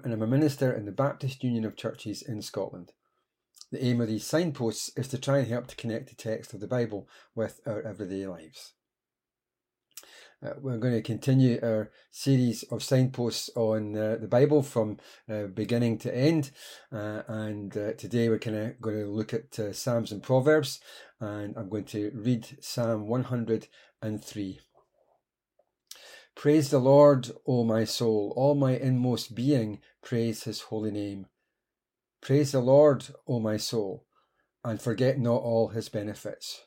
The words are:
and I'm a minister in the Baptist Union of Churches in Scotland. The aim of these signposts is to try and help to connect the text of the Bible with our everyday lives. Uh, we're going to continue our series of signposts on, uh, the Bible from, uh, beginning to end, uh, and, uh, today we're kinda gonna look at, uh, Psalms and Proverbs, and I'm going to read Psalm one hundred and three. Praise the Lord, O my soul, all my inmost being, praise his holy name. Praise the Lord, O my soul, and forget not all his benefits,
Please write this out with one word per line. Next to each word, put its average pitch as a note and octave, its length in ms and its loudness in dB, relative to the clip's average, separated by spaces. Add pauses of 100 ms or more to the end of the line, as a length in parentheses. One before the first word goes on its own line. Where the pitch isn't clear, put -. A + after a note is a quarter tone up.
and A#2+ 80 -2
I'm A2 80 -4
a A2+ 40 0
minister C3+ 460 2
in A2 140 -6
the G2+ 80 -10
Baptist C3+ 500 -4
Union A#2 220 0
of G2+ 100 -6
Churches G#2+ 460 -8
in G#2+ 200 -10
Scotland. F#2+ 520 -10 (800)
The C3 100 -6
aim B2 160 2
of A#2+ 80 0
these A2 180 -4
signposts C#3+ 720 -2
is C3 140 -6
to - 80 -6
try C#3 220 0
and A#2+ 100 0
help A#2+ 180 -4
to - 80 -20
connect A#2 320 -6
the - 80 -20
text - 380 -8
of G2 80 -14
the G#2 60 -8
Bible G#2+ 420 -4 (260)
with A2 300 -4
our G#2+ 160 -4
everyday G2 440 -6
lives. D#2+ 460 -14 (1700)
Uh, A#2 100 -8 (100)
we're C3 160 -4
going A#2+ 160 0
to A2+ 80 0
continue B2 600 4
our A2 300 0 (180)
series B2+ 540 2
of A2 180 -6
signposts B2+ 760 0
on, A2 400 0
uh, G#2+ 240 0
the G#2+ 80 -10
Bible C#3+ 340 6
from, G#2+ 340 -2 (320)
uh, G#2+ 180 -6
beginning A2 500 0
to - 200 -6
end, C#3+ 340 2 (420)
uh, G#2+ 340 -6
and, G#2+ 480 -8
uh, G#2+ 200 -4
today A#2 340 0
we're A2 80 2
kinda G#2+ 420 -4
gonna G#2+ 280 -6
look G#2+ 260 -4
at, - 260 -8
uh, G#2 140 -4
Psalms A#2 400 -2
and G2 100 -10
Proverbs, C3+ 560 2 (400)
and G#2 380 -8
I'm A2 100 -8
going G2+ 200 -6
to G#2 260 -4
read A#2 500 -4
Psalm A2+ 460 -2
one A#2+ 160 0
hundred A2+ 420 -2 (340)
and G#2+ 220 -6
three. G2 380 -10 (1700)
Praise D3 340 4
the D3 80 4
Lord, C3+ 540 8 (160)
O B2 160 2
my A2+ 200 2
soul, G#2+ 520 0
all C#3 180 4
my C3+ 240 2
inmost B2+ 560 0
being, A2+ 460 0 (240)
praise A2+ 400 -2
his G#2+ 180 -8
holy A2 300 -4
name. G2+ 340 -8 (960)
Praise C#3 300 2
the C3+ 80 2
Lord, C3+ 480 6 (180)
O B2 140 -2
my A2 180 0
soul, G#2 480 -4 (580)
and A2+ 160 -4
forget B2 400 2
not A#2+ 220 2
all A2+ 280 2
his A2 200 -6
benefits, G#2 760 -8